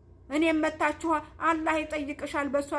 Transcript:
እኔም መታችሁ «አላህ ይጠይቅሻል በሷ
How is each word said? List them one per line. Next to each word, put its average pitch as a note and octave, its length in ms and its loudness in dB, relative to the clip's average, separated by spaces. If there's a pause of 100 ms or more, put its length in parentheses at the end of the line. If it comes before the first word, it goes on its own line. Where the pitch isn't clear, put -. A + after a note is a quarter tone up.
(300)
እኔም D#4+ 300 2
መታችሁ D#4 500 0 (320)
«አላህ D#4+ 340 2
ይጠይቅሻል D4 760 -4
በሷ C#4+ 300 0